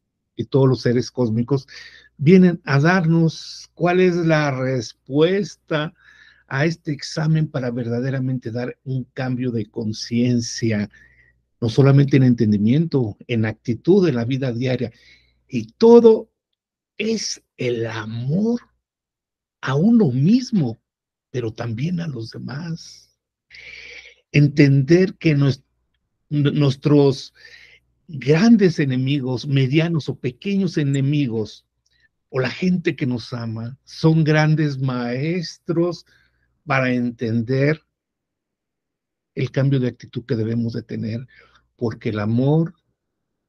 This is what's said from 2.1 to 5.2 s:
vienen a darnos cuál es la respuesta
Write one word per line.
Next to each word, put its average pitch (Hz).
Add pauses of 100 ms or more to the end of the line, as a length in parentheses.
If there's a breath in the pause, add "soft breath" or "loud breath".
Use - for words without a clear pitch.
vienen 175
a 139
darnos 165
cuál 175
es 180
la 156
respuesta 147 (520 soft breath)